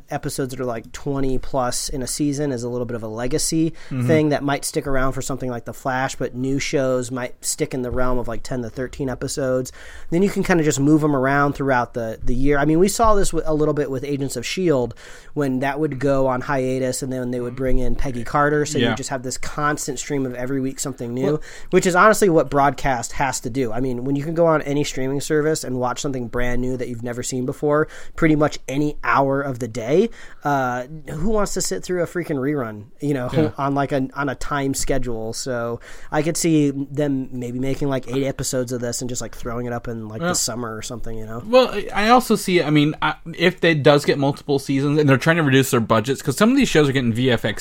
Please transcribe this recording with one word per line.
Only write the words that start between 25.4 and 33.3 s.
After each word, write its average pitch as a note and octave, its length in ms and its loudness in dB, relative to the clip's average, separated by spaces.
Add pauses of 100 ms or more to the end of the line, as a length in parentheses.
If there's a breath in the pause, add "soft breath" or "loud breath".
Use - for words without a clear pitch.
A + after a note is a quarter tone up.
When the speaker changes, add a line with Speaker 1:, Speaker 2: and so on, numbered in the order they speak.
Speaker 1:
and B2+ 160 -4
watch B2 220 -2
something B2 260 -4
brand B2 360 0
new B2+ 140 -2
that B2 120 -6
you've A#2 160 -8
never A#2+ 180 -6
seen B2+ 240 -4
before, D3 400 0 (300 loud breath)
pretty D#3 180 4
much D3 320 2
any D3 380 -2
hour C3+ 360 2
of C3+ 200 -6
the B2+ 80 -6
day, B2+ 420 2 (320 loud breath)
uh, B2+ 440 0 (240)
who D#3 200 -2
wants G#3 240 0
to F#3+ 60 -2
sit F#3 240 -4
through F3+ 180 -2
a D#3 40 -2
freaking E3 340 -4
rerun, B2 460 -4 (140)
you D3 140 -2
know, B2 180 -4